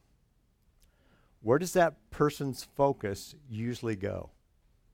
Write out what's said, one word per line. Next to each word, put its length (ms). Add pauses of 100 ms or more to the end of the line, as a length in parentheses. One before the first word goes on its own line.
(1400)
Where 180
does 140
that 220 (140)
person's 540 (120)
focus 600 (140)
usually 460
go? 360 (640)